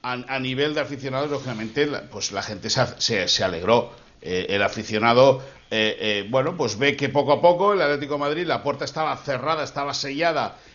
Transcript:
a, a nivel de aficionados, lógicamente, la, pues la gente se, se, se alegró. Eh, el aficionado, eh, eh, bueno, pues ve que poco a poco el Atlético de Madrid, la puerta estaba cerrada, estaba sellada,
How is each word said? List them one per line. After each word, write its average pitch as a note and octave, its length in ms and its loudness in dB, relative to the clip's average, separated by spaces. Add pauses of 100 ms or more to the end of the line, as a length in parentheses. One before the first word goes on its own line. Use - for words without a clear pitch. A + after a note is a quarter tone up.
a, B2 80 -4
a B2+ 260 -6
nivel C3 360 0
de D3+ 80 0
aficionados, C3+ 500 -4
lógicamente, B2+ 520 -2
la, D3 180 -2
pues - 280 -8
la G2 140 -4
gente G#2+ 260 -8
se, B2+ 160 2 (120)
se, F#2+ 280 0
se - 160 0
alegró. F#2+ 480 2 (320)
Eh, F2+ 280 -4
el G2+ 120 2
aficionado, A#2 800 4 (280)
eh, A2 280 2
eh, G#2 300 -2
bueno, C3 260 0
pues A#2 240 -4
ve C#3 160 2
que C#3 140 -2
poco C#3 240 2
a C#3 80 4
poco F3 320 6
el F#3+ 80 2
Atlético D3 320 0
de C#3+ 80 -2
Madrid, D3+ 260 -2
la B2+ 160 0
puerta C#3 220 -4
estaba D3 320 -2
cerrada, C#3+ 480 -2
estaba C#3+ 300 -6
sellada, C#3+ 640 -2 (160)